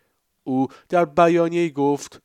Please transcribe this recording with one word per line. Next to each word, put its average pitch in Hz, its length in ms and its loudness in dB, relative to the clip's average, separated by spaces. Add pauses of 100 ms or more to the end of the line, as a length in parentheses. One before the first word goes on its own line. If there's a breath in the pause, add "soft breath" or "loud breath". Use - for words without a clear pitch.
(440)
او 131 240 -2 (220 loud breath)
در 175 160 0
بیانیه‌ای 170 640 0
گفت 143 540 -4